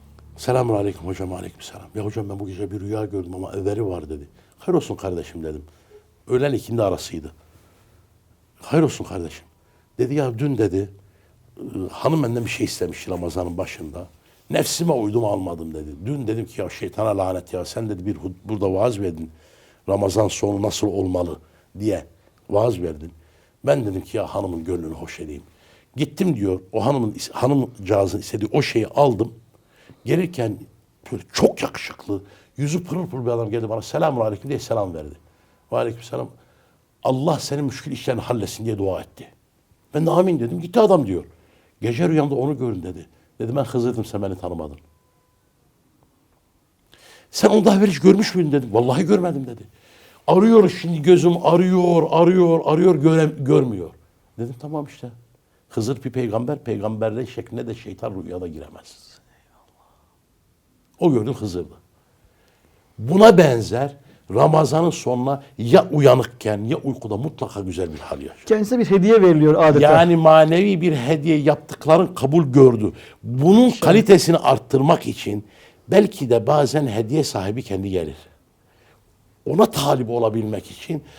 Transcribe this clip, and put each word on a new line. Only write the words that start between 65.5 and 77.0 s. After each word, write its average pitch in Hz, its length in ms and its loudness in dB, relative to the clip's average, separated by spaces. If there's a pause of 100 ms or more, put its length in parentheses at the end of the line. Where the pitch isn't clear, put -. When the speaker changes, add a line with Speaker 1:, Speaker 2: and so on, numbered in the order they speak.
Speaker 1:
ya 120 320 4
uyanıkken 123 720 2
ya 127 120 -2
uykuda 110 400 -6
mutlaka 120 440 -8
güzel 87 320 -6
bir 78 60 -14
hal - 220 -10
yaşıyor. - 260 -18
Speaker 2:
Kendisine 214 320 0
bir 180 120 0
hediye 196 320 6
veriliyor 156 400 6
adeta. 147 300 8
Speaker 1:
Yani 170 240 6
manevi 160 640 6
bir 160 160 2
hediye, 151 420 0
yaptıkların 160 760 2
kabul 147 300 2
gördü. 123 480 6 (300)
Bunun 143 380 4
Speaker 2:
İnşallah. 254 200 4
Speaker 1:
kalitesini 170 560 6
arttırmak 135 680 2
için 104 400 -6 (420)
belki 175 420 2
de 113 160 2
bazen 143 400 2
hediye 113 380 -2